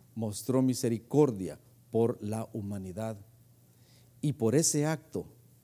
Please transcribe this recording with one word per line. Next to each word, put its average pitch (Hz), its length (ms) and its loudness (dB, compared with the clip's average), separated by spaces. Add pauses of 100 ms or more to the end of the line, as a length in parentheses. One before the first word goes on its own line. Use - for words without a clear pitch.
(140)
mostró 113 480 0
misericordia 117 960 2 (320)
por 113 320 2
la 110 300 -4
humanidad. 101 640 -8 (1040)
Y 147 140 0
por 110 200 2
ese 151 320 2
acto, - 400 -6 (380)